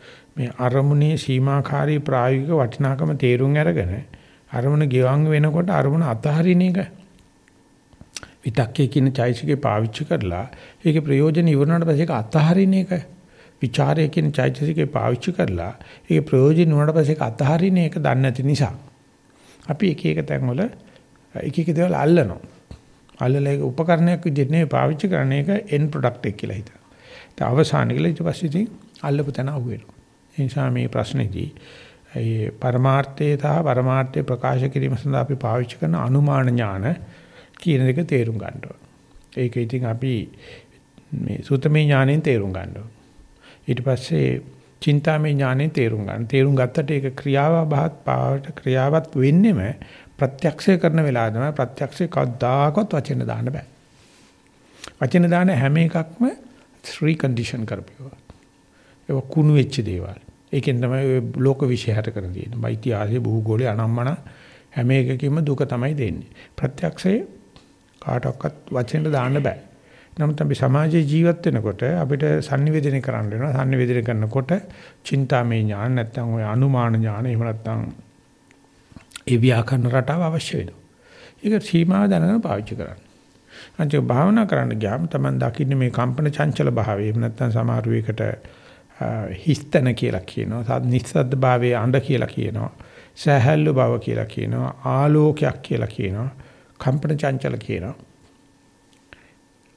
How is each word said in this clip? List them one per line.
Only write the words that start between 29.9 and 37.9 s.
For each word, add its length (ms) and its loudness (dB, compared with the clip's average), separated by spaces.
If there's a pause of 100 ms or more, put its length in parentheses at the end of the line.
ඒ 80 -2
නිසා 260 -2
මේ 180 -2
ප්‍රශ්නේදී 640 -4 (640)
ඒ 400 -4
පරමාර්ථය 800 0
සහ 300 0
පරමාර්ථය 600 0
ප්‍රකාශ 460 -2
කිරීම 280 -2
සඳහා 240 -2
අපි 140 -4
පාවිච්චි 420 -4
කරන 200 -2
අනුමාන 500 2
ඥාන 440 0 (640)
කියන 300 0
දෙක 180 2